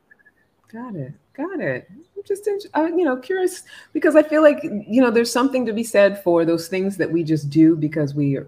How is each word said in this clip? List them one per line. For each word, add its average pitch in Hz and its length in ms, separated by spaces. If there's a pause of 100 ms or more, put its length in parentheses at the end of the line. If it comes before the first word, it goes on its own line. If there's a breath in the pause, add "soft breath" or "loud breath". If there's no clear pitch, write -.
(720)
Got 233 240
it. 143 180 (200)
Got 330 260
it. 135 320
I'm 320 320
just, 403 240
int-, 403 180 (100)
uh, 311 100
you 339 180
know, 254 140
curious 370 460 (300 loud breath)
because 311 220
I 311 80
feel 302 180
like, 294 220
you 202 380
know, 240 100
there's 233 200
something 254 340
to 220 80
be 226 100
said 202 400
for 170 220
those 165 220
things 190 300
that 156 140
we 170 120
just 147 260
do 160 260
because 151 400
we, 143 320